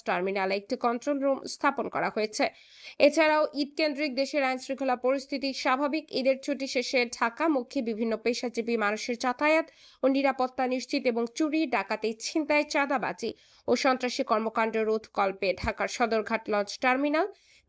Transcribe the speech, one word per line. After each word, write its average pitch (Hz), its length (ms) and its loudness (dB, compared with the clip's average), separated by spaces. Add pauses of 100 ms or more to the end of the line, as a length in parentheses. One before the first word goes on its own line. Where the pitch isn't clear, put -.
টার্মিনালে 196 520 0
একটি 202 200 -4
কন্ট্রোল 247 420 -2
রুম 269 260 0
স্থাপন - 440 -2
করা 165 200 -2
হয়েছে। 214 360 -2 (540)
এছাড়াও 302 460 6 (100)
ঈদ 285 220 -4
কেন্দ্রিক 302 380 0
দেশের 277 300 0
আইন 262 140 -2
শৃঙ্খলা 262 380 -2
পরিস্থিতি 269 580 -2
স্বাভাবিক। 285 560 0
ঈদের 262 320 2
ছুটি 277 240 -2
শেষে 254 400 0
ঢাকামুখী 254 760 0
বিভিন্ন 226 340 -2
পেশাজীবী 233 600 -2
মানুষের 214 420 -2
যাতায়াত 302 480 2 (360)
ও 254 60 2
নিরাপত্তা 262 580 2
নিশ্চিত 254 400 -2
এবং 233 180 2 (100)
চুরি, 311 320 0
ডাকাতি, 214 440 -2 (100)
ছিনতাই, 302 440 0
চাঁদাবাজি 262 680 -2 (380)
ও - 80 2
সন্ত্রাসী 254 480 0
কর্মকাণ্ড 220 520 0
রোধ 220 360 0
কল্পে 196 420 0
ঢাকার 202 340 -2
সদরঘাট 220 600 0
লঞ্চ 208 300 -2
টার্মিনাল, 294 480 2 (420)